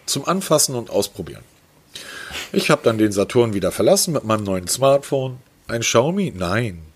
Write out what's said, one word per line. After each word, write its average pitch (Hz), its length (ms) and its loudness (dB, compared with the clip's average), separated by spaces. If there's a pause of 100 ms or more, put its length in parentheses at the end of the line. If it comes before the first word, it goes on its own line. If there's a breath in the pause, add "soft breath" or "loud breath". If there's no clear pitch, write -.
zum - 200 -4
Anfassen 156 500 0
und 117 120 -8
Ausprobieren. - 540 -4 (1080 loud breath)
Ich - 180 0
hab 151 140 2
dann 113 120 4
den 107 160 2
Saturn 104 420 2
wieder 92 180 0
verlassen 175 400 2
mit 135 120 -2
meinem 110 200 0
neuen 92 240 -2
Smartphone. 135 680 0 (300)
Ein 117 120 -4
Xiaomi? 147 540 2
Nein. 92 460 -2 (160)